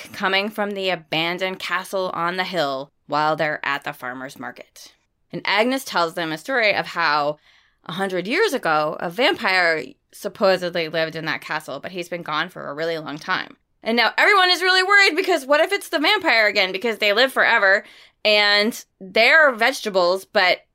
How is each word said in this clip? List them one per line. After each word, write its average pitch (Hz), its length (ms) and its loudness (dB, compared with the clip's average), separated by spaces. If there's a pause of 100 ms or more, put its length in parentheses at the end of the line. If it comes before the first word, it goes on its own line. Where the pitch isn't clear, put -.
(120)
coming 196 380 -2
from 208 220 -4
the 190 180 -4
abandoned 170 680 -4
castle 185 560 -4
on 170 220 -4
the 185 80 -2
hill 147 460 -4 (160)
while 151 300 0
they're 151 280 -4
at 139 200 -4
the 147 80 -6
farmer's 131 460 -12
market. - 540 -18 (380)
And 175 140 -10
Agnes 233 400 0
tells 170 300 -2
them 160 180 -4
a 156 60 -6
story 226 360 0
of 156 120 -2
how 151 520 0 (460)
a - 80 -12
hundred 185 340 -4
years 277 260 0
ago, 156 460 -2
a 180 100 -6
vampire 185 760 0 (280)
supposedly 180 760 -2
lived 160 260 -4
in 156 120 -10
that 143 140 -4
castle, 156 380 -8
but 175 140 -14
he's 175 160 -10
been 170 140 -8
gone 160 260 -4
for 151 200 -14
a 143 60 -10
really 165 240 -4
long 147 200 -10
time. 160 380 -6 (280)
And 226 120 -2
now 233 220 2
everyone 359 320 4
is 349 120 0
really 370 200 4
worried 392 320 4
because 339 320 0
what 294 140 4
if 370 120 2
it's 392 180 -4
the 320 100 -2
vampire 302 480 2
again? 190 240 0
Because 208 260 -4
they 208 140 2
live 254 200 2
forever 208 520 4 (400)
and 208 600 2 (160)
they're 254 540 4
vegetables, 190 680 0
but 185 360 2 (140)